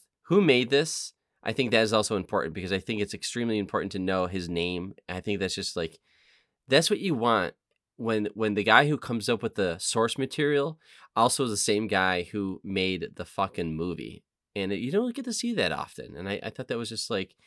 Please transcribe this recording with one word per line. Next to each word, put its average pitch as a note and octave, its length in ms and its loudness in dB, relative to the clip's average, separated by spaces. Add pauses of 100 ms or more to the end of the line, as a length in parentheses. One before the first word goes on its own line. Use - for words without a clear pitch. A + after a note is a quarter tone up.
(280)
who F3 120 4
made B2+ 300 4
this. D3 440 0 (320)
I - 60 -4
think A#2+ 200 0
that A2+ 120 6
is G#2+ 80 0
also G#2+ 240 2
important F2 380 -2
because F#2 180 -6
I F#2+ 80 0
think G#2+ 220 -4
it's G2 120 -4
extremely A#2 440 -4
important F#2+ 360 -2
to F#2+ 60 -4
know F#2 280 0
his F2+ 200 -4
name. F2 460 -2 (160)
I F#2 100 -6
think G2+ 220 -2
that's F#2 140 -2
just, - 200 -6
like, E2 240 -4 (720)
that's D#3 200 4
what G#3+ 100 0
you F#3 160 0
want A2 400 2 (420)
when, A2 380 0
when G#2+ 180 0
the G2+ 100 0
guy A#2 240 8
who D3+ 100 2
comes A#2 300 -4
up A#2 160 0
with A2+ 120 -4
the F2+ 240 0
source - 380 0
material C#3+ 600 -2 (380)
also B2 260 4
is B2 60 0
the G#2 80 -2
same G#2+ 300 2
guy F#2 440 2
who G2 320 -4
made F#2 520 -2
the F2+ 100 -10
fucking F2+ 500 -4
movie. D#2+ 480 -6 (320)
And G2 160 -2
it, F#2+ 80 -4
you A#2+ 100 -4
don't A#3 240 0
get B3+ 120 -10
to A#3+ 80 -6
see A#3+ 220 -4
that F2+ 180 0
often. - 420 -10
And F#2 140 -8
I, G2+ 140 -4
I A2 60 -8
thought A#2+ 200 -12
that A#2+ 80 -2
was A#2 120 -6
just, A2+ 200 -8
like, G2 260 -4 (120)